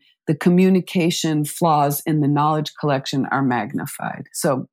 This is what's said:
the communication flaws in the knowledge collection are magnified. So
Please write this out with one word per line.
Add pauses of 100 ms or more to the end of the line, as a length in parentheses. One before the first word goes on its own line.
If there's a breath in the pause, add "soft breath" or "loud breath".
(280 soft breath)
the
communication
flaws
in
the
knowledge
collection
are
magnified.
So